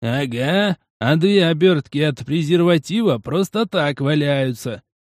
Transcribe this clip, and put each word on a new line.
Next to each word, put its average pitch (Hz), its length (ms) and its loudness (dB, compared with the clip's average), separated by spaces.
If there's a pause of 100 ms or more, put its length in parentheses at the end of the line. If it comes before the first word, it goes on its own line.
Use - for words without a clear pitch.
Ага, 139 760 -2 (220)
«А 127 160 2
две 190 300 2
обертки 165 540 2
от 147 260 -2
презерватива 170 920 0
просто 185 460 -4
так 147 360 -2
валяются. 139 800 -2 (240)